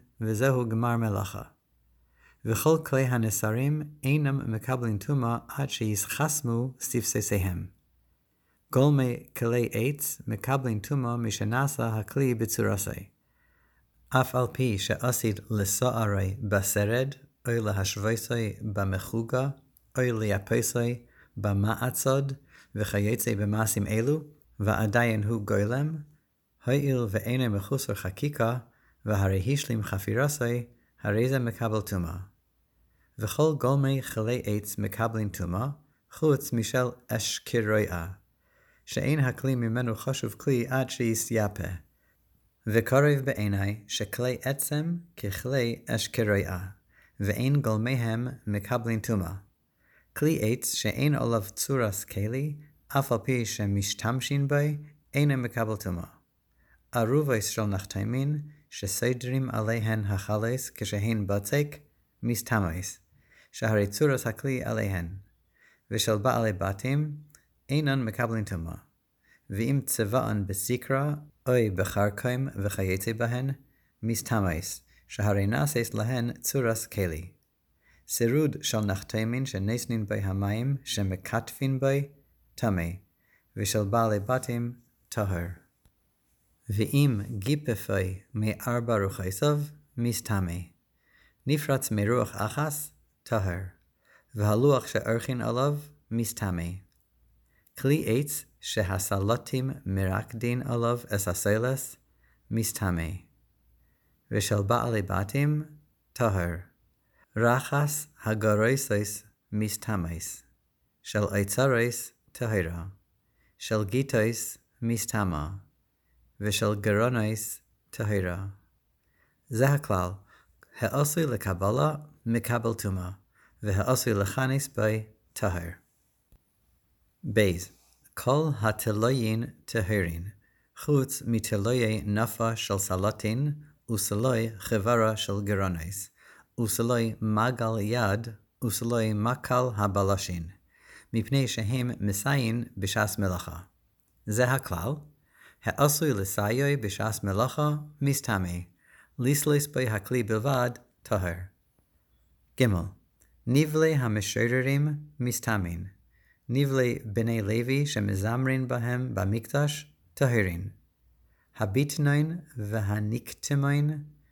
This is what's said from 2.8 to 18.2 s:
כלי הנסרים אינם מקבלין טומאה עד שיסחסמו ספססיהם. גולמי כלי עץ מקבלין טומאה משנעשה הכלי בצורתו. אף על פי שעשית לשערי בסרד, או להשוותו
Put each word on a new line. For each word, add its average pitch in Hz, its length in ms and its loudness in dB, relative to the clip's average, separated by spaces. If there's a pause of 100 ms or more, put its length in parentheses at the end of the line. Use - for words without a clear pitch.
כלי 135 180 2
הנסרים 123 800 0 (200)
אינם 139 500 0
מקבלין 113 460 -2
טומאה 117 400 0 (100)
עד 135 220 -4
שיסחסמו 120 1120 -2
ספססיהם. 95 840 0 (1040)
גולמי 131 540 4 (100)
כלי 120 360 2
עץ 135 540 -2
מקבלין 120 520 -2
טומאה 120 380 -2
משנעשה 117 720 -2
הכלי 120 460 0
בצורתו. 107 560 0 (1160)
אף 131 260 2
על 123 180 2
פי 117 260 0
שעשית 113 640 0 (100)
לשערי 104 920 0
בסרד, 104 720 2 (320)
או 123 60 0
להשוותו 107 800 0 (280)